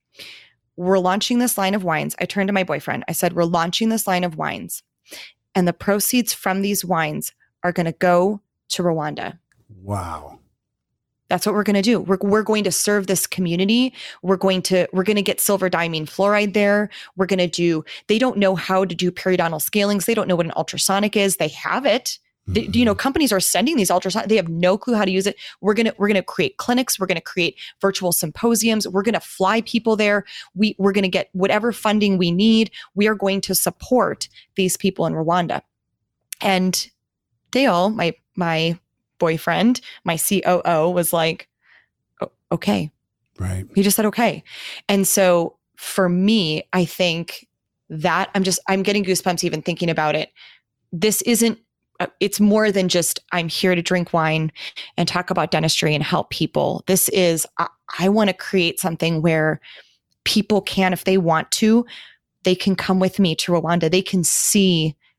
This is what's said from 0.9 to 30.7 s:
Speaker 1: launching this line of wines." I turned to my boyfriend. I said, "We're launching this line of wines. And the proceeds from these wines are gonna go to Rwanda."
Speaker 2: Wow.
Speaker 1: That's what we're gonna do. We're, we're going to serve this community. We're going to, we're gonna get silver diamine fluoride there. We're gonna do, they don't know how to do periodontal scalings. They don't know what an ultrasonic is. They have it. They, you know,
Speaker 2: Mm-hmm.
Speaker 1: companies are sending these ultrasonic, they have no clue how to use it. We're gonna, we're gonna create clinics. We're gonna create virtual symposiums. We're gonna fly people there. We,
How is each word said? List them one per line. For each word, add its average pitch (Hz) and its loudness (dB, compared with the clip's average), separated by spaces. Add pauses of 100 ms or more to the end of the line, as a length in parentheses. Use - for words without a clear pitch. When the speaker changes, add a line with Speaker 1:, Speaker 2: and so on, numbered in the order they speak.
Speaker 1:
launching 196 0
this 247 0
line 190 0
of 202 -4
wines." 151 -2
I 180 -4
turned 196 -2
to 202 -2
my 190 2
boyfriend. 147 -4
I - -8
said, 175 -2
"We're 170 2
launching 175 0
this 220 -2
line 180 0
of 170 -4
wines. - -8 (720)
And 180 2
the 170 0
proceeds 208 -2
from 190 -4
these 196 -2
wines 160 -4 (320)
are 180 0
gonna 165 -2
go 185 2 (280)
to - -4
Rwanda." 156 -4 (440)
Speaker 2:
Wow. 85 -8 (920)
Speaker 1:
That's 180 -2
what 208 0
we're 208 0
gonna 202 2
do. 208 2
We're, 185 0
we're 202 2
going 214 0
to 180 0
serve 208 0
this 190 0
community. 196 0 (280)
We're 185 0
going 190 0
to, 185 2
we're 185 0
gonna 208 0
get - -2
silver 190 0
diamine 165 -2
fluoride 202 0
there. 208 2 (260)
We're 185 0
gonna 185 2
do, 170 0 (240)
they 214 2
don't 247 0
know 190 4
how 190 0
to 180 -6
do 175 -2
periodontal 175 -2
scalings. 202 0
They 233 0
don't 208 0
know 185 2
what 170 0
an - -6
ultrasonic 196 -2
is. 196 2
They 156 -2
have 233 -4
it. 240 -2 (260)
They, 95 -2 (100)
you 240 4
know, 220 4
Speaker 2:
Mm-hmm. - -2
Speaker 1:
companies 277 0
are 196 2
sending 240 0
these 196 2
ultrasonic, 190 0
they 214 4
have 175 0
no 175 2
clue 240 -2
how 208 2
to 196 0
use 185 0
it. 202 -4 (240)
We're 202 2
gonna, 226 2
we're 202 0
gonna 202 2
create - -4
clinics. 247 -2
We're 190 -2
gonna 170 -4
create - -4 (240)
virtual 190 0
symposiums. 220 0
We're 185 -2
gonna 196 -2
fly 202 0
people 226 -2
there. 202 2 (280)
We, 208 0